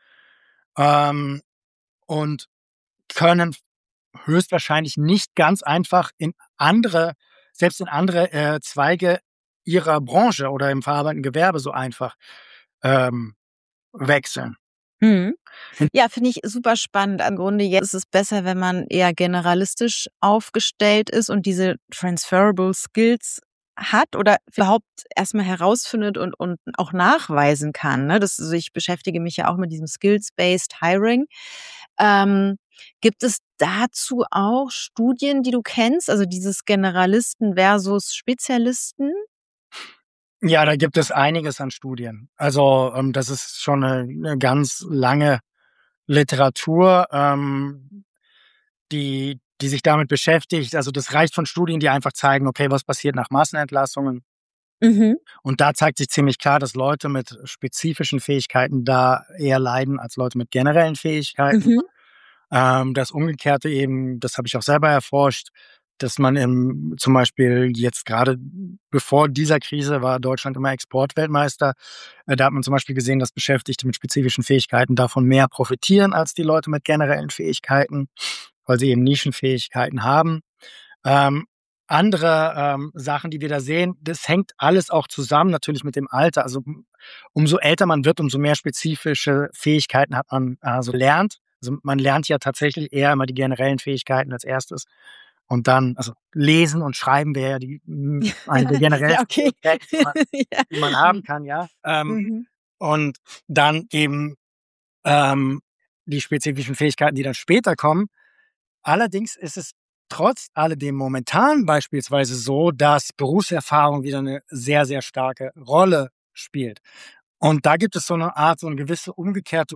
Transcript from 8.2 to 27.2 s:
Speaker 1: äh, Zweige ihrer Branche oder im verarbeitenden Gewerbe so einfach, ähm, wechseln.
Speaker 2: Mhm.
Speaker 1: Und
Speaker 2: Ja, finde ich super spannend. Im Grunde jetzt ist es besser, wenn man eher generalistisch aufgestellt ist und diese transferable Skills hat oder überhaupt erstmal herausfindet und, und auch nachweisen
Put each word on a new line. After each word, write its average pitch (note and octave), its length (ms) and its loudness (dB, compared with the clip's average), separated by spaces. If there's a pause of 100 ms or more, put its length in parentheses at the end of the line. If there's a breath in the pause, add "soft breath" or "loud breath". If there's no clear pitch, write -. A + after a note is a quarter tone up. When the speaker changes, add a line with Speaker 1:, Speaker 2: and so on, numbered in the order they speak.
Speaker 1:
äh, D3+ 300 -2
Zweige F3 580 0 (440)
ihrer D#3+ 380 0
Branche E3+ 480 2
oder C#3 220 -2
im C3+ 100 -2
verarbeitenden D3 420 -2
Gewerbe D#3 360 0
so C3+ 120 -8
einfach, C3 440 -8 (680 loud breath)
ähm, B2 520 0 (560)
wechseln. C3+ 640 -2 (460)
Speaker 2:
Mhm. G#3+ 340 4 (440 loud breath)
Speaker 1:
Und D3+ 140 2
Speaker 2:
Ja, A#3+ 160 4
finde B3 200 0
ich A#3+ 140 -4
super A#3 320 0
spannend. G3 520 -2
Im G3 80 -2
Grunde G3+ 300 0
jetzt F#3+ 220 2
ist - 80 -8
es F#3+ 100 -8
besser, G3 380 0
wenn F#3 160 -2
man F3+ 280 -2
eher F3+ 260 2
generalistisch F3+ 920 -2 (120)
aufgestellt G#3+ 880 0
ist - 200 -2
und G3+ 160 -2
diese F#3 300 0 (160)
transferable F#3 840 0
Skills - 680 -2 (360)
hat - 380 0
oder G#3 220 4 (180)
überhaupt G#3 300 2 (320)
erstmal G3 260 -2
herausfindet G3 760 -2
und, F3+ 220 -6
und F3+ 200 -6 (180)
auch F3 160 -4
nachweisen D3+ 800 2